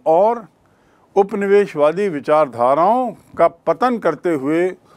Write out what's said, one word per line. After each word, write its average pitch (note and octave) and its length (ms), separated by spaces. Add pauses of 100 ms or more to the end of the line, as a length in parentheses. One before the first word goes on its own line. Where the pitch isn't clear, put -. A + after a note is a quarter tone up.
और G3+ 400 (720)
उपनिवेशवादी G3+ 920
विचारधाराओं D3+ 1040 (260)
का E3+ 100
पतन A#3 500
करते E3+ 360
हुए D#3 360 (260)